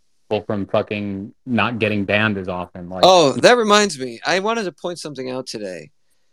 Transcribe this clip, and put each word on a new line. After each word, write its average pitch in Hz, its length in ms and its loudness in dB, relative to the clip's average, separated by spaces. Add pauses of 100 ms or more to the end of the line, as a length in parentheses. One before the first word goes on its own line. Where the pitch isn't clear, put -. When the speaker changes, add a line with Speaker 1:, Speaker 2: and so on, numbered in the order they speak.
(280)
Speaker 1:
people 104 180 -2
from 101 200 -4
fucking 101 680 -4 (100)
not 117 340 0
getting 104 260 0
banned 104 340 0
as 92 100 -8
often. 90 400 -10
Like, 92 160 -4
Speaker 2:
Oh, 170 280 6
that 196 240 6
reminds 208 420 2
me. 120 260 -10
I 160 140 0
wanted 220 260 -2
to 175 80 -6
point 175 260 -10
something 131 300 -10
out 127 180 -8
today. 92 440 -12 (420)